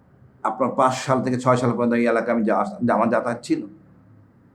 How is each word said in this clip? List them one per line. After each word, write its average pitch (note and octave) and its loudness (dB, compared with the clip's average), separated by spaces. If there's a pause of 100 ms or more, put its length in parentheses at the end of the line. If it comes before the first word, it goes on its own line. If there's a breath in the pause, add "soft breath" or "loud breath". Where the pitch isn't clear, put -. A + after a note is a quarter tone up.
(420)
আপনার A2+ 0
পাঁচ C3 2
সাল C3 0
থেকে B2 -2
ছয় B2+ 2
সাল B2+ 2
পর্যন্ত A#2+ 0
এই A#2 2
এলাকা A#2 0
আমি A2+ 0
যা-, G#2+ -2
যা-, A#2 2
আমার A2 2
যাতায়াত A#2 -2
ছিল। - -4 (880)